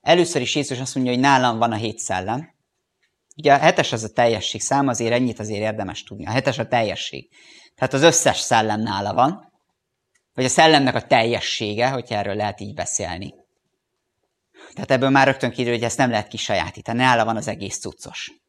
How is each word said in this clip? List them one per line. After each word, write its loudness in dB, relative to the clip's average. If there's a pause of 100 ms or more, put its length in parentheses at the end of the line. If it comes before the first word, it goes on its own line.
Először 2
is -4
Jézus -4
azt -8
mondja, 0
hogy 0
nálam 4
van 2
a -4
hét -6
szellem. -6 (800)
Ugye 4
a 6
hetes 2
az -4
a -8
teljesség 0
szám, 0
azért -2
ennyit 0
azért -6
érdemes -6
tudni. -14
A -8
hetes -2
a -4
teljesség. -4 (460)
Tehát -4
az 2
összes 4
szellem 0
nála -4
van, 0 (840)
vagy -2
a 2
szellemnek 4
a -4
teljessége, 0
hogyha -6
erről -4
lehet -4
így -12
beszélni. -8 (1300)
Tehát -6
ebből 4
már 6
rögtön 0
kiderül, -2
hogy -2
ezt -4
nem 2
lehet -2
kisajátítani. -4
Nála 4
van -2
az -6
egész -8
cuccos. -14 (160)